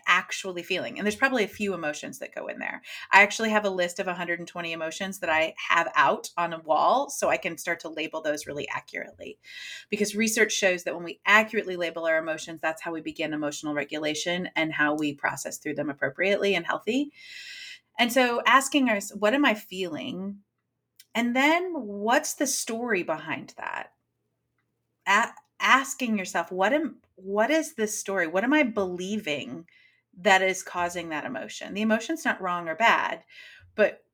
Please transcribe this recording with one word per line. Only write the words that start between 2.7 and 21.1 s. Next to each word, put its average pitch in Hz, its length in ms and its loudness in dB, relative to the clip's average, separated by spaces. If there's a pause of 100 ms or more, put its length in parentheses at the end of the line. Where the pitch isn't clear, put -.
I 196 120 10
actually 214 280 2
have 214 140 2
a 202 60 2
list 180 280 -2
of 190 80 -2
a 180 60 -2
hundred 175 260 -4
and 170 80 -10
twenty 170 260 -8
emotions 165 480 -8
that 170 100 -2
I 160 240 2 (160)
have 170 240 2
out 151 420 4
on 170 160 0
a 160 60 -8
wall 160 500 4
so 190 220 0
I 165 80 2
can 165 180 -6
start 170 240 -4
to 170 80 -10
label 156 320 -6
those 151 260 -2
really 143 220 -6
accurately. - 680 -10 (500)
Because 208 260 0
research 220 380 4
shows 180 320 2
that 180 100 -2
when 175 100 -10
we 170 200 -12
accurately 202 520 4
label 165 300 -2
our 160 120 4
emotions, 160 420 -6
that's 160 220 -2
how 170 100 -6
we 165 80 -6
begin 156 320 -4
emotional 151 400 -4
regulation 151 840 -2
and 160 200 0
how 147 200 2
we 151 200 -2
process - 420 -4
through 151 200 -6
them 147 140 -4
appropriately 190 640 0
and 170 120 -2
healthy. 277 460 -2 (880)
And 233 140 2
so 247 340 4
asking 262 440 4
us, 202 240 -2
"What 208 180 4
am 285 140 4
I 220 80 6
feeling?" 185 840 -8 (760)